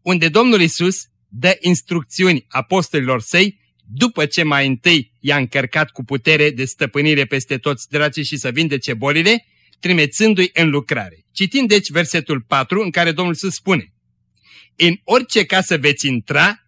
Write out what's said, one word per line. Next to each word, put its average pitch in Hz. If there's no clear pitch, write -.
unde 170
Domnul 214
Iisus 175
dă 170
instrucțiuni 175
apostolilor 131
săi, 190
după 151
ce 165
mai 143
întâi 135
i-a 143
încărcat 135
cu -
putere 147
de 131
stăpânire 143
peste 135
toți 135
dracii 151
și 143
să 127
vindece 143
bolile, 156
trimițându-i 180
în 160
lucrare. 123
Citim 247
deci 202
versetul 156
patru, 143
în 202
care 170
Domnul 175
Iisus 185
spune: -
„În 170
orice 226
casă 185
veți 143
intra 147